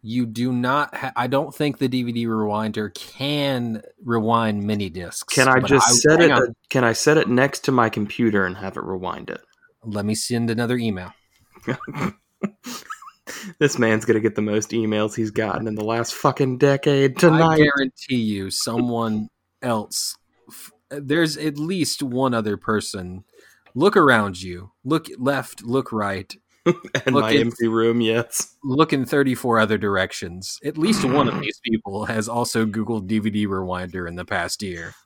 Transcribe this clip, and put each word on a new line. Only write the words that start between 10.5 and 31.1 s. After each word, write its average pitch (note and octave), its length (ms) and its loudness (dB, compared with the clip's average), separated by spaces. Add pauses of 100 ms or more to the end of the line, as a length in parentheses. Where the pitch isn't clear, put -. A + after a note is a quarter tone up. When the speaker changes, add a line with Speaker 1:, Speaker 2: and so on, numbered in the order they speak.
Speaker 1:
another A#2+ 280 0
email. F#2 340 -4 (520)
Speaker 2:
<laughs> A#2 60 -4 (1900)
This D3 200 2
man's A2 260 2
gonna A2 160 4
get G#2+ 140 0
the G#2+ 80 -2
most G#2+ 280 -2
emails G#2+ 440 0
he's A2 160 -2
gotten G#2+ 380 -2
in G#2+ 60 -4
the G#2+ 100 -6
last A2+ 300 -2
fucking C3 440 2
decade C#3 600 4
tonight. D#3+ 360 6
Speaker 1:
I - 40 2
guarantee C#3 580 2
you G2+ 340 -2
someone A#2 760 -2 (340)
else, - 540 -4 (320)
f-, - 240 -20 (180)
there's D3 460 0
at D3+ 200 -4
least D#3+ 460 -2
one B2+ 320 0
other G#2+ 220 0
person. F#2+ 680 -4 (500)
Look G3 220 4
around G#2+ 460 4
you. F2+ 300 -12 (120)
Look D#3 220 -2 (120)
left, B2+ 440 -4
look B2 300 -2
right. G2 420 -4 (320)
Speaker 2:
<laughs> - 0 -
And - 480 -2
Speaker 1:
Look C#3+ 80 4
Speaker 2:
my - 80 0
Speaker 1:
in - 120 6
Speaker 2:
empty A#2 260 0
room, A2+ 340 2
yes. A2+ 600 -2
Speaker 1:
Look D3 300 2
in C3+ 140 0
thirty-four B2+ 520 0
other G#2+ 200 2
directions. F#2+ 840 -4
At D3 120 -6
least F#3+ 280 2
one C3 240 2